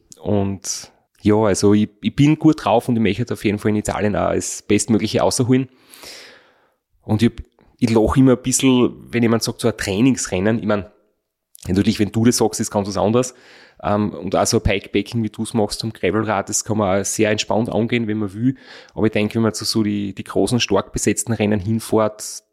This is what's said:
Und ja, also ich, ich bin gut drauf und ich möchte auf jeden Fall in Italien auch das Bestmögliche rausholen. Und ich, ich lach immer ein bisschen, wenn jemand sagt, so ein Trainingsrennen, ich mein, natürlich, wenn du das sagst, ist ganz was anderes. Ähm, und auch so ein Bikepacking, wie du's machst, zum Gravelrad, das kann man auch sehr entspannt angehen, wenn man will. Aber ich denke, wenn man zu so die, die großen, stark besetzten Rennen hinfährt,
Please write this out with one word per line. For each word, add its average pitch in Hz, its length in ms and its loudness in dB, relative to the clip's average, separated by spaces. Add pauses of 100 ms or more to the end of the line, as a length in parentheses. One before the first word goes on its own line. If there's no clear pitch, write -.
(200)
Und 98 720 -4 (300)
ja, 104 140 4
also 104 380 4
ich, 104 160 2 (120)
ich 110 140 -4
bin 147 240 4
gut 156 240 2
drauf 110 240 0
und 123 80 0
ich 113 60 0
möchte 104 320 -2
auf - 100 -10
jeden 104 160 0
Fall 113 100 -2
in 107 80 0
Italien 98 380 -2
auch 87 180 0
das - 280 -6
Bestmögliche 107 600 0
rausholen. 127 480 0 (1300)
Und 107 200 -2
ich, 117 100 4 (460)
ich 117 120 0
lach 110 280 2
immer 131 160 8
ein 117 80 0
bisschen, 127 520 2 (180)
wenn 120 120 0
jemand 113 200 2
sagt, - 180 -6
so 120 60 2
ein 107 100 -2
Trainingsrennen, 107 840 0
ich 87 60 -8
mein, 101 200 -2 (840)
natürlich, 98 320 2
wenn 101 120 -2
du 113 140 2
das 120 120 4
sagst, 110 220 0
ist 110 120 -6
ganz 101 160 -2
was 95 100 -6
anderes. 110 360 0 (480)
Ähm, 104 320 -2
und 87 220 -6
auch 113 100 4
so 113 120 2
ein - 60 -2
Bikepacking, 104 600 -2
wie 107 60 -4
du's - 240 -8
machst, 104 260 -2
zum 110 140 -8
Gravelrad, 101 560 -2
das - 140 -4
kann 107 140 -4
man 98 240 0
auch 98 40 -6
sehr 107 260 0
entspannt 110 380 -2
angehen, 117 380 -2
wenn 107 100 -4
man 101 160 -6
will. 123 220 -2 (380)
Aber 104 120 -2
ich 113 60 0
denke, 104 240 -2
wenn 113 80 0
man 107 100 0
zu 110 120 -8
so 110 180 0
die, 101 300 -4
die 110 100 -12
großen, 98 360 0
stark - 320 0
besetzten - 420 -2
Rennen 104 260 0
hinfährt, 110 920 -2